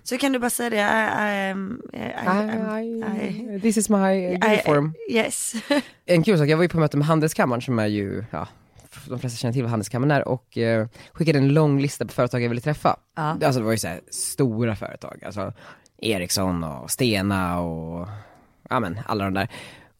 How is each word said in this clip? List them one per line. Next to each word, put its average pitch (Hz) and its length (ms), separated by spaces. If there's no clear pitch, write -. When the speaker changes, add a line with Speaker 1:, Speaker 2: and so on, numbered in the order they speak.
Speaker 1:
Så 254 160
kan 269 140
du 254 60
bara 240 120
säga 240 200
det, 220 60
I, 202 1200
I, - 40
I, - 60
I, 208 760
Speaker 2:
I, 214 680
I, 202 40
Speaker 1:
I, 190 40
Speaker 2:
this 214 160
is 202 120
my 208 100
Speaker 1:
I, 190 460
Speaker 2:
uniform. 160 500
Speaker 1:
yes. - 420
<laughs> - 260
Speaker 2:
En 170 160
kul 196 160
sak, 147 100
jag 156 80
var 175 80
ju 170 40
på 165 100
möte 151 180
med 147 100
Handelskammaren 156 560
som 120 160
är 107 80
ju, 101 440
ja, 85 180
de 123 120
flesta 120 200
känner 117 140
till 131 100
vad 117 80
Handelskammaren 120 400
är, 139 180
och, - 300
eh, 113 280
skickade 147 260
en 139 100
lång 143 320
lista 139 260
på - 60
företag 123 300
jag 117 60
ville 117 120
träffa. - 360
Speaker 1:
Ja. 160 60
Speaker 2:
Alltså 151 380
det 107 40
var 110 80
ju 110 60
så 95 100
här 85 120
stora 117 680
företag, - 480
alltså 98 280
Ericsson 92 680
och 69 260
Stena 95 720
och, 85 480
ja 123 100
men, 98 260
alla 104 180
de 95 100
där. 95 140